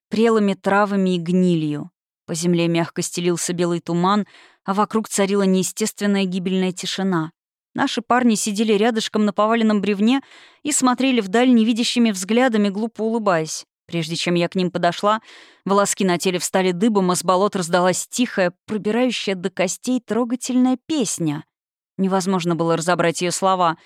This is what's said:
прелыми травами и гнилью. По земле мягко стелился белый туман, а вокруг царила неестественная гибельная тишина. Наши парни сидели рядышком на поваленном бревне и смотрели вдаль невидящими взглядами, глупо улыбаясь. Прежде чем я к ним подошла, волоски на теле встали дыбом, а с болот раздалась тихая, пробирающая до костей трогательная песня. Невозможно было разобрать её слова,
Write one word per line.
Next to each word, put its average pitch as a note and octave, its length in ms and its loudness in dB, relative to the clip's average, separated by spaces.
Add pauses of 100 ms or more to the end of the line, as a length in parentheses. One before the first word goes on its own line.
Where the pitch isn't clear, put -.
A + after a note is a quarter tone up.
прелыми G#3 460 2
травами G3 600 0
и F3 40 -2
гнилью. E3 720 0 (340)
По E3 80 -8
земле E3+ 340 2
мягко E3+ 360 -2
стелился F3 500 -4
белый F3 280 -2
туман, F#3 440 0 (380)
а G3 100 -4
вокруг G#3+ 360 -2
царила G3 340 0
неестественная G3 800 0
гибельная F#3 460 -2
тишина. F3+ 600 -4 (440)
Наши - 260 -2
парни A#3+ 340 2
сидели G#3+ 380 -2
рядышком G#3+ 520 0
на G3+ 80 -2
поваленном G#3+ 480 2
бревне G#3+ 400 0 (420)
и D4 80 -4
смотрели B3+ 500 2
вдаль A#3 320 4
невидящими A#3 560 2
взглядами, G#3+ 600 0
глупо G#3 340 -6
улыбаясь. G3+ 640 -2 (200)
Прежде E3+ 320 -6
чем F3 180 0
я E3+ 140 0
к - 60 -10
ним F3+ 160 0
подошла, F#3 500 0 (420)
волоски G3 400 0
на F3+ 140 2
теле F3+ 220 -2
встали F#3 320 0
дыбом, F#3+ 400 2
а F3+ 40 0
с - 80 -6
болот F#3+ 320 2
раздалась F3+ 520 0
тихая, G3 460 -2 (120)
пробирающая G#3+ 680 -2
до F#3 140 -6
костей A#3 520 -2
трогательная B3 840 0
песня. E3+ 600 -2 (520)
Невозможно F#3 580 0
было E3 200 0
разобрать E3 460 0
её F3 100 -2
слова, F3+ 540 0